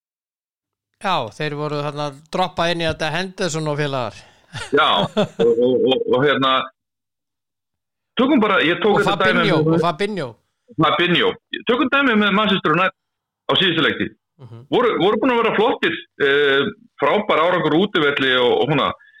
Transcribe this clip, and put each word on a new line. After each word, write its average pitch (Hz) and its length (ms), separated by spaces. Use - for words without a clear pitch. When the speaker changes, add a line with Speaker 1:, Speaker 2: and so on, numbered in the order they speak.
Speaker 1:
Já, 190 120
þeir 151 240
voru 147 240
þarna 147 300
að 139 100
droppa 180 400
inn 170 120
í 165 60
þetta 156 240
Henderson 165 580
og 147 80
félagar. 135 400
Speaker 2:
Já, 302 180
og, - 360
og, 120 420
og, 120 260
og 123 200
hérna, 135 300
tökum 262 240
bara, 202 220
ég 170 180
tók 202 160
Speaker 1:
Og 202 80
Speaker 2:
þetta 196 240
dæmi 175 140
Speaker 1:
Fabinho, 160 180
Speaker 2:
með 160 160
Speaker 1:
og 160 60
Fabinho. 175 440
Speaker 2:
Fabinho. 151 580
Tökum 247 300
dæmi 277 240
með 208 160
Manchester 196 400
United 185 240
á 131 40
síðustu 170 320
leiktíð. 107 280
Speaker 1:
Mhm. 120 340
Speaker 2:
Voru, 226 300
voru 208 240
búin 254 140
að 233 80
vera 220 100
flottir, 226 400
eh, 139 460
frábær 160 480
árangur 156 320
á - 20
útivelli 143 540
og, 123 220
og 123 160
svona. 120 180